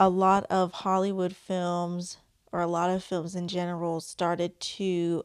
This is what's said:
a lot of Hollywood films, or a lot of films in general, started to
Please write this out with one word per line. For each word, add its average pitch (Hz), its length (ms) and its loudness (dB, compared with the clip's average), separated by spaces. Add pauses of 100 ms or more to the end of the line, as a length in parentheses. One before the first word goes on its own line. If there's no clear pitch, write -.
a 190 80 8
lot 190 420 4
of 185 220 2
Hollywood 190 640 0
films, 175 840 -4 (320)
or - 100 -2
a 170 60 0
lot 175 240 0
of 190 140 -2
films 180 320 -4
in 175 100 -4
general, 175 540 -4
started 175 580 -2
to 170 680 -2